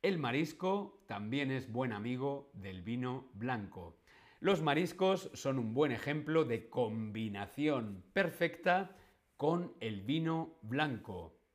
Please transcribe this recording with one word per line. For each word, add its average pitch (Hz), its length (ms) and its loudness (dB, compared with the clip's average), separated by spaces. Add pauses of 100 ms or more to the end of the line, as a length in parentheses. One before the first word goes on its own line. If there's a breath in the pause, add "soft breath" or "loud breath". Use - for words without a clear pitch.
El 175 180 2
marisco 175 880 0
también 113 420 -2
es 131 220 -2
buen 123 200 0
amigo 127 640 -2
del 95 300 -10
vino 127 500 -4
blanco. 101 640 -6 (420 loud breath)
Los 180 220 4
mariscos 151 720 2
son 135 240 0
un 113 160 0
buen 139 180 4
ejemplo 147 540 2
de 117 240 -2
combinación 110 1300 -2 (100)
perfecta 180 840 0 (400 loud breath)
con 170 440 0
el 107 220 -4
vino 160 600 0
blanco. 107 760 -4 (160)